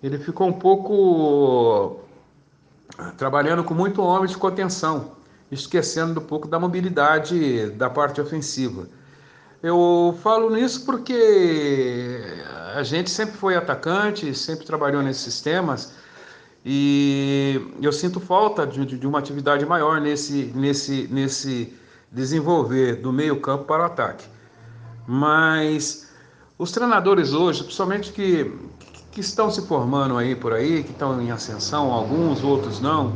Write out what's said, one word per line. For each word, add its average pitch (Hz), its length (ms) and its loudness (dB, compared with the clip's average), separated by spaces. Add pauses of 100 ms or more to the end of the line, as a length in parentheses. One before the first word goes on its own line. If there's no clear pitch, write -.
Ele 139 160 -6
ficou 180 300 0
um 175 40 2
pouco 147 1500 4 (1160)
trabalhando 143 460 0
com 170 100 -2
muito 190 300 0
homem 185 240 4
de 185 100 -4
contenção, 185 760 -2 (360)
esquecendo 165 720 -2
um 156 60 -8
pouco 151 240 -6
da 160 100 -2
mobilidade 156 1120 2
da 110 180 -2
parte 143 320 -2
ofensiva. 135 680 -6 (760)
Eu 175 640 4
falo 220 260 4
nisso 233 340 -2
porque 156 1400 2 (540)
a 143 80 -4
gente 160 260 -2
sempre 214 280 -6
foi 190 180 0
atacante, 175 800 -2
sempre - 320 -8
trabalhou 143 360 0
nesses 135 200 -4
sistemas, 151 720 -4 (720)
e 139 1160 2
eu 143 120 2
sinto 180 260 -2
falta 190 480 2
de, 135 180 -4
de, 127 140 -8
de 127 80 -4
uma 143 140 0
atividade 143 440 0
maior 156 360 2
nesse, 147 520 -2
nesse, 139 600 -2
nesse 135 680 -4 (320)
desenvolver 131 840 0
do 127 160 -4
meio 143 280 0
campo 139 220 -2
para 156 220 0
o - 20 0
ataque. 135 380 -4 (840)
Mas 156 1000 0 (500)
os 175 140 -6
treinadores 196 600 2
hoje, 160 300 2
principalmente 196 480 -4
que, 180 420 0 (600)
que 214 80 -10
estão - 280 0
se 175 140 -4
formando 135 560 0
aí 120 160 0
por 120 180 -4
aí, 143 300 0
que - 80 -10
estão 127 320 -2
em 120 80 -4
ascensão, 120 600 -4
alguns, 127 500 0
outros 135 380 0
não 139 360 0